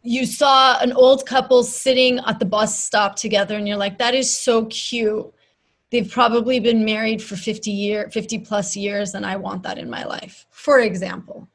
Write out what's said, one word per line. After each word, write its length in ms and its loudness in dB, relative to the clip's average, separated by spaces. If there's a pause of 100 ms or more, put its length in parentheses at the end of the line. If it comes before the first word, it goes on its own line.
you 240 -2
saw 540 4
an 120 0
old 320 6
couple 380 4
sitting 640 2
at 100 -2
the 80 -2
bus 340 0
stop 360 0
together, 420 0
and 100 -4
you're 80 -2 (100)
like, 120 -6
"That 160 0
is 160 0
so 360 0
cute. 680 -4 (600)
They've 200 -2
probably 480 2
been 240 2
married 400 -2
for 140 -12
fifty 340 -6
year, 400 -4
fifty 280 -6
plus 360 -4
years, 380 -4
and 120 -8
I 120 -6
want 260 -8
that 140 -8
in 120 -12
my 140 -10
life," 460 -12
for 300 4
example. 760 -4